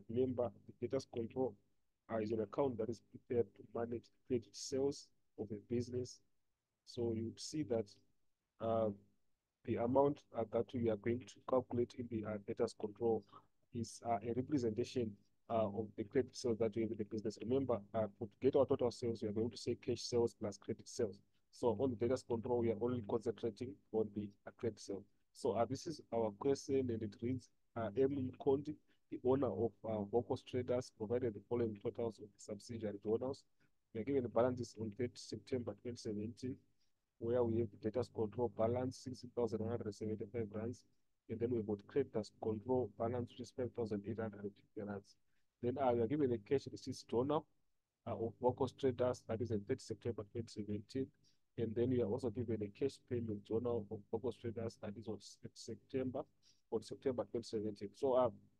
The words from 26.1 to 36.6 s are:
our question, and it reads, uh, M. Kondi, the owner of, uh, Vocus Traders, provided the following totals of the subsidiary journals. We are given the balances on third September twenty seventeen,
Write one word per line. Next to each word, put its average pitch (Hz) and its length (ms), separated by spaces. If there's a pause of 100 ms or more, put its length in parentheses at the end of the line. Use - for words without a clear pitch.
our 113 280
question, 135 500
and 110 140
it 101 180
reads, 123 300 (240)
uh, 110 200
M. 135 360 (100)
Kondi, 147 340 (360)
the - 120
owner 131 280
of, 113 200 (140)
uh, 110 160
Vocus 110 400
Traders, 123 560
provided 117 380
the 101 120
following 117 360
totals 117 340
of 101 60
the - 160
subsidiary 104 640
journals. 123 400 (500)
We 113 80
are - 20
given 135 200
the 117 60
balances 120 520
on 104 160
third 123 160
September 110 680
twenty 120 140
seventeen, 117 580 (640)